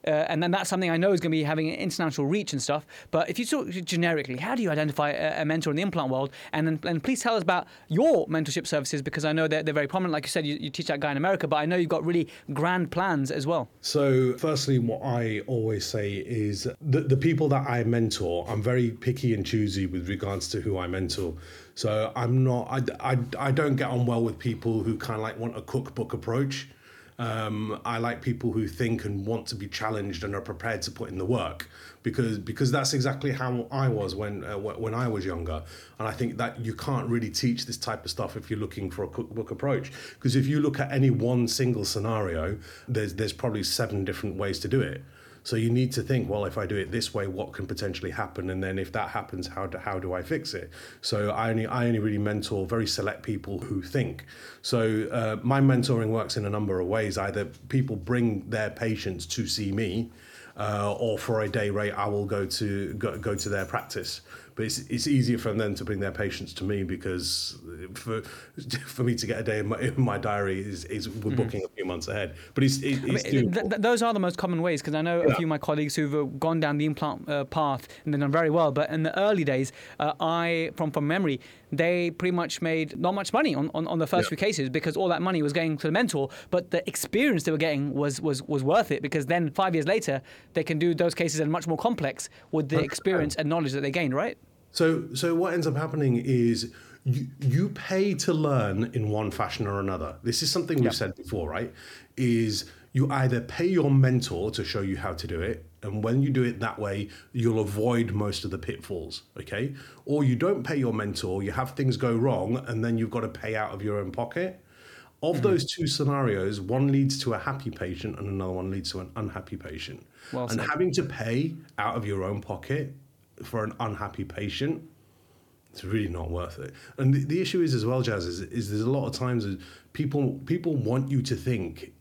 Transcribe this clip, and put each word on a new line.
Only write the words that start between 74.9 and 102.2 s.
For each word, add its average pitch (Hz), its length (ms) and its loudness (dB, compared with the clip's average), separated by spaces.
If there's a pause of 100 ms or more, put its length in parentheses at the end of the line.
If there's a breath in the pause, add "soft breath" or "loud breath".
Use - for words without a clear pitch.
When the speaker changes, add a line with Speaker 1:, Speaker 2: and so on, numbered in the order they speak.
Speaker 1:
I 156 60 0
know 170 180 2
a 170 80 4
Speaker 2:
Yeah. 127 80 4
Speaker 1:
few 170 100 0
of - 20 2
my 151 100 2
colleagues 151 360 0
who've, 147 180 2
uh, 147 120 2
gone 160 340 0
down 147 200 2
the 151 80 2
implant, 151 420 -2
uh, 143 160 0
path 143 420 0 (180 loud breath)
and 151 80 0
they've 143 80 2
done 143 120 4
very 165 180 6
well. 156 220 6
But 147 180 2
in 160 140 0
the 160 120 0
early 196 280 4
days, 135 260 2 (300 loud breath)
uh, 147 180 2
I, 165 560 0
from, 156 160 0
from 147 160 0
memory, 160 320 2 (320 loud breath)
they 170 400 2
pretty 180 240 0
much 170 260 -2
made 160 380 0
not 175 160 2
much 196 180 -4
money 240 220 4
on, 147 200 0
on, 160 120 0
on 165 140 0
the 156 80 2
first 143 180 4
Speaker 2:
Yeah. - 40 -4
Speaker 1:
few 160 80 -4
cases 160 320 0
because 151 260 0
all 185 140 2
that 165 120 0
money 180 180 2
was 147 120 2
going 160 260 0
to - 80 -4
the 151 60 2
mentor, 165 380 2 (200 loud breath)
but 175 220 2
the 175 160 2
experience 220 560 2
they 165 80 2
were 156 60 2
getting 143 360 2
was, 143 260 0
was, 139 220 0
was 139 220 0
worth 185 260 4
it, 139 120 0
because 143 240 -2
then 165 260 2
five 190 240 2
years 151 100 2
later, 175 340 2 (340 loud breath)
they 160 100 2
can 160 160 0
do 170 140 4
those 170 200 2
cases 156 240 0
that 156 80 2
are 151 40 2
much 165 180 0
more 160 100 0
complex 170 500 -2 (220 loud breath)
with 156 200 0
the 156 60 0
Speaker 2:
Hundred 160 120 4
percent. - 40 -8
Speaker 1:
experience 165 440 0
and 151 120 0
knowledge 156 240 2
that 139 100 -2
they 139 100 0
gained, 151 220 0
right? 165 220 -2 (340)
Speaker 2:
So, 160 440 2
so 170 200 2
what 170 200 2
ends 165 120 2
up 135 100 2
happening 143 420 2
is 117 540 2 (320 loud breath)
you, 131 220 2 (140)
you 151 300 4
pay 190 440 2
to 156 200 2
learn 117 580 4
in 107 160 2
one 104 220 2
fashion 107 360 -2
or 101 140 0
another. 92 420 -2
This 120 200 0
is 165 100 2
something 170 240 0
we've 127 80 6
Speaker 1:
Yeah. 117 60 6
Speaker 2:
said 101 260 -2
before, 87 320 -4
right? 104 240 -4 (460 loud breath)
Is 117 480 2 (260 loud breath)